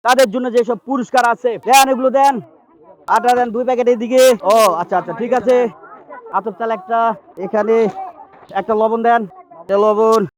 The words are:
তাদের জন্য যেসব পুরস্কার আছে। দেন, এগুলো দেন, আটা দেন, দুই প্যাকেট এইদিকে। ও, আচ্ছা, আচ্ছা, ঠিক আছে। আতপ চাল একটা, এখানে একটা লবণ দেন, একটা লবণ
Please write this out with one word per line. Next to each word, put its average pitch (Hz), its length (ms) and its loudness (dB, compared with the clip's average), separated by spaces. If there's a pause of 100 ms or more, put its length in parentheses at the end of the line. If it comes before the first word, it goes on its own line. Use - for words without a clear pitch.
তাদের 247 280 2
জন্য 254 200 -6
যেসব 226 360 -2
পুরস্কার 247 460 -2
আছে। 240 180 -4 (160)
দেন, 262 220 4
এগুলো 262 220 0
দেন, 269 240 2 (720)
আটা 226 260 0
দেন, 247 200 0
দুই 247 100 -4
প্যাকেট 247 240 -2
এইদিকে। 247 340 2 (300)
ও, 226 40 4 (240)
আচ্ছা, 175 180 -4
আচ্ছা, 175 200 -6
ঠিক 233 140 -4
আছে। 247 240 0 (760)
আতপ 196 260 -4
চাল 226 120 -6
একটা, 226 300 -4 (440)
এখানে 220 320 0 (840)
একটা 220 140 -4
লবণ 220 280 0
দেন, 233 180 2 (400)
একটা 196 240 -2
লবণ 220 360 2 (180)